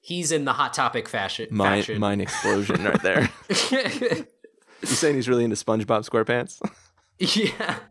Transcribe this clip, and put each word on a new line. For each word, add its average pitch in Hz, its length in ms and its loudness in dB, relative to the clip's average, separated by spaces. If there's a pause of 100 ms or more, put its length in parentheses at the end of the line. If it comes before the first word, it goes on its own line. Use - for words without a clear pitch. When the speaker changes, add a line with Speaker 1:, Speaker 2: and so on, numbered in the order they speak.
Speaker 1:
He's 175 300 -4
in 151 140 0
the 135 80 0
Hot 139 200 0
Topic 120 360 -2
fashion. 107 420 -4
Speaker 2:
Mind, 101 340 2
Speaker 1:
faction. 107 140 -4
Speaker 2:
mind 101 220 0
explosion 101 640 -2
right 98 180 2
there. 95 280 2 (200)
Speaker 1:
<laughs> 214 800 0 (540)
Speaker 2:
You 151 100 -6
saying 147 240 2
he's 120 140 0
really 123 160 4
into 110 100 2
SpongeBob 110 520 0
SquarePants? 117 540 0 (560)
<laughs> 190 180 0
Speaker 1:
Yeah. 190 420 -2 (140)